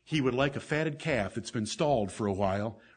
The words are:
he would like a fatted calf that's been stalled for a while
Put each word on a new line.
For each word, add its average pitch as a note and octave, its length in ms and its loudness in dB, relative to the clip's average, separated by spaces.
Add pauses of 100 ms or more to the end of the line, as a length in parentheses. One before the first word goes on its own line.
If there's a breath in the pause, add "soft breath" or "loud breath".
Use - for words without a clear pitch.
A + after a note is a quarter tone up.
he D#3 160 0
would B2+ 140 4
like C#3+ 220 2
a B2+ 40 -4
fatted D#3 400 -2
calf A2+ 360 -2
that's A2+ 160 -8
been A2 140 -2
stalled A#2+ 460 0
for A2 160 -2
a G2+ 60 2
while G2+ 460 0 (180 soft breath)